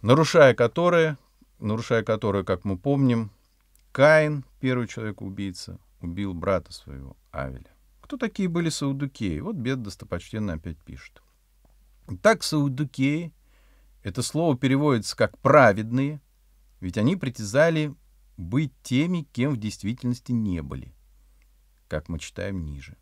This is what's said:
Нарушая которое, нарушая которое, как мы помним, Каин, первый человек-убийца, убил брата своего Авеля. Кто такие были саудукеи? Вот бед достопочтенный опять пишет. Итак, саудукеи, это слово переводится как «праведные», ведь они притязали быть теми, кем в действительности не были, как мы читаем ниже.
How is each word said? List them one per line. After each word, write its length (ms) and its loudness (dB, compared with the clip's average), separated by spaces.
Нарушая 520 6
которое, 640 2
нарушая 460 -2
которое, 400 0
как 200 -2
мы 140 -4
помним, 540 0
Каин, 540 4
первый 260 -2
человек-убийца, 920 -10
убил 340 -6
брата 380 -2
своего 440 -18
Авеля. 380 -10
Кто 140 -12
такие 320 -4
были 200 -2
саудукеи? 720 -4
Вот 160 -8
бед 260 -4
достопочтенный 720 -8
опять 240 -12
пишет. 440 -20
Итак, 360 2
саудукеи, 880 -2
это 180 -6
слово 340 0
переводится 600 0
как 220 0
«праведные», 800 4
ведь 200 -6
они 180 2
притязали 760 0
быть 360 -4
теми, 480 0
кем 220 0
в 20 -6
действительности 720 -6
не 320 -2
были, 320 -12
как 200 -8
мы 120 -6
читаем 440 -8
ниже. 380 -12